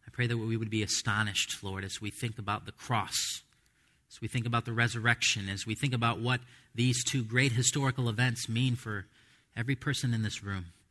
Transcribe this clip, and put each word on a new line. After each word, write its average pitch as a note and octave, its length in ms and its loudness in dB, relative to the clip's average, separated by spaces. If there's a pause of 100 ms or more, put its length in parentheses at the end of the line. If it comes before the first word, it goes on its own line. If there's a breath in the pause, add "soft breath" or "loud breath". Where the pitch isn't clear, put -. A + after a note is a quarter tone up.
I - 40 -16
pray B2 180 -2
that A#2+ 80 0
we A2+ 200 0
would A2 140 -2
be G#2+ 140 2
astonished, G#2 800 0
Lord, F#2+ 180 -6
as G2 180 -8
we G#2 100 -4
think A2+ 280 -6
about G#2 280 -4
the G2 60 -14
cross, - 720 -2 (640 soft breath)
as - 120 -18
we A2+ 80 -6
think A#2+ 180 -2
about A#2 200 2
the A#2 60 -4
resurrection, A2+ 760 2
as G2 180 -4
we A2 80 -2
think C3+ 200 0
about A#2 260 2
what B2 200 2 (340 loud breath)
these A#2+ 280 4
two B2+ 220 0
great B2+ 260 4
historical B2+ 580 2
events A#2+ 400 0
mean B2 280 2
for G#2+ 300 -6 (500 soft breath)
every A#2 180 0
person B2+ 400 0
in A2 80 0
this G#2 220 -4
room. F#2+ 220 -4 (240)